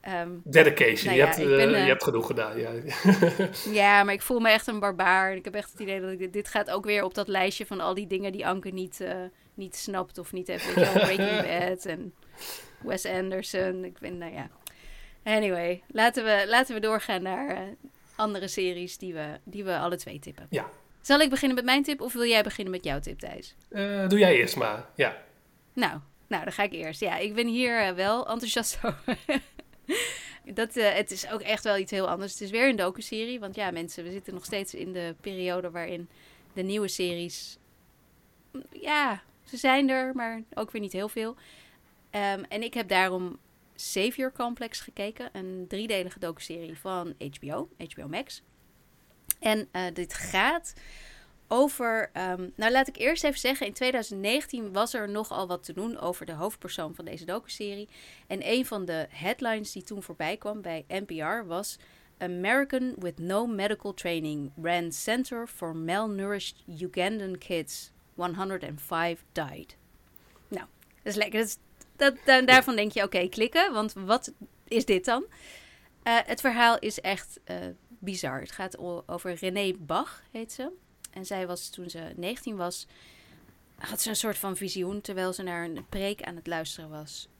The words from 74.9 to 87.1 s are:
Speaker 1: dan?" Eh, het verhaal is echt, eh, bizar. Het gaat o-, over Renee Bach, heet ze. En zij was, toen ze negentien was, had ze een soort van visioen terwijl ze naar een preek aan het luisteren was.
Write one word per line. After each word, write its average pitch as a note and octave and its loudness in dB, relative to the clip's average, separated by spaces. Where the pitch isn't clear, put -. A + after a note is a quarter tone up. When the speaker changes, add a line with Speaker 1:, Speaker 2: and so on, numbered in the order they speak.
Speaker 1:
dan?" C4 2
Eh, A#3 4
het A3+ -4
verhaal A#3 6
is - -4
echt, - -4
eh, F3+ -8
bizar. F3+ -8
Het - -12
gaat F#3+ -10
o-, F3 -8
over F3 -6
Renee F#3 -2
Bach, F3 -4
heet A3+ -10
ze. C#4 -8
En F#3 -12
zij F#3 -4
was, F3+ -8
toen F3 -14
ze E3 -12
negentien G#3+ -6
was, F3 -4
had - -6
ze A#3 -2
een G#3+ -2
soort G#3 -2
van F#3+ -4
visioen F#3+ -4
terwijl F#3 -4
ze F#3+ -8
naar F3 -4
een E3 -10
preek G3+ -4
aan E3+ -10
het E3 -12
luisteren D#3+ -6
was. D3+ -12